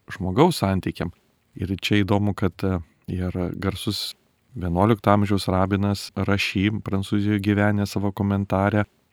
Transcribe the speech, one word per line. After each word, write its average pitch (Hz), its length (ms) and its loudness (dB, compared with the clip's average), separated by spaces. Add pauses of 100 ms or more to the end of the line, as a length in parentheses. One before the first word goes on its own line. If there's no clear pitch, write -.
(100)
žmogaus 101 520 2
santykiam? 90 500 -2 (420)
Ir 92 240 -4
čia 107 240 2
įdomu, 101 320 2
kad, 92 200 -2 (100)
e, 92 160 0 (260)
ir 90 280 -4 (200)
garsus - 600 -6 (400)
vienuolikto 98 560 2
amžiaus 101 380 2
rabinas 98 680 0
Rašy, 98 540 0 (120)
Prancūzijoje 101 600 -2
gyvenę, 101 440 2
savo 98 260 -4
komentare 101 720 2 (280)